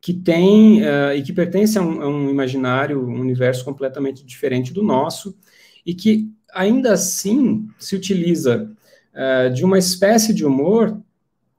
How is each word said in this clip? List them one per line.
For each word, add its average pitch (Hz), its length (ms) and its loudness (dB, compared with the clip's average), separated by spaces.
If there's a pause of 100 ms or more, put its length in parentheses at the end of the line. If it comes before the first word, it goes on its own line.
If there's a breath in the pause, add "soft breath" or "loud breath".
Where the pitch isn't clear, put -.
que 175 100 -6
tem, 196 720 6
eh, 143 340 0
e 143 40 -2
que 131 100 -10
pertence 202 460 0
a 185 60 0
um, 160 180 -4
a 143 60 -4
um 143 240 -2
imaginário, 131 760 -2
um 120 140 -6
universo 127 440 -2
completamente 139 600 -8
diferente 127 480 -6
do 190 80 -6
nosso, 165 560 -2 (480 soft breath)
e 170 80 -6
que, 214 380 0 (200)
ainda 220 420 0
assim, 214 720 -2 (100)
se - 180 -8
utiliza, 156 760 -2 (460 soft breath)
eh, 131 320 0
de 127 140 -2
uma 190 160 4
espécie 214 540 0
de 160 120 -2
humor 165 560 0 (580)